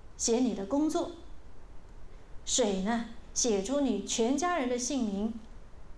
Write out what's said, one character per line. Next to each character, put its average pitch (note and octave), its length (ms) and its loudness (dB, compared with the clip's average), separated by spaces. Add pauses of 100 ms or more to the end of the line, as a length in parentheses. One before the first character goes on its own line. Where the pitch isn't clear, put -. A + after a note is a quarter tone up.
(160)
写 A#3 220 4
你 B3 160 4
的 G3 120 -2
工 D4 240 4
作。 E4 220 0 (1300)
水 G3 380 2
呢， A#3 260 0 (240)
写 G3+ 280 2
出 C4+ 200 2
你 A3+ 240 2
全 A#3+ 320 2
家 F4 200 2
人 B3 120 2
的 B3 100 0
姓 B3+ 240 0
名， G#3 300 0 (640)